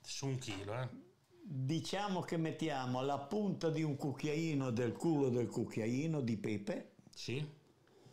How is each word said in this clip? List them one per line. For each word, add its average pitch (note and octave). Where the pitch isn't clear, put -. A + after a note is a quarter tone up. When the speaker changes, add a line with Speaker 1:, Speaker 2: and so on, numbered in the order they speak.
Speaker 1:
Su -
un C3
chilo, G2+
eh. B2+
Speaker 2:
Diciamo F3
che F3
mettiamo C#3
la C#3
punta F3
di D#3
un D3+
cucchiaino, D3
del A#2
culo D3
del A#2+
cucchiaino B2+
di A#2
pepe. G#2+
Speaker 1:
Sì. C#3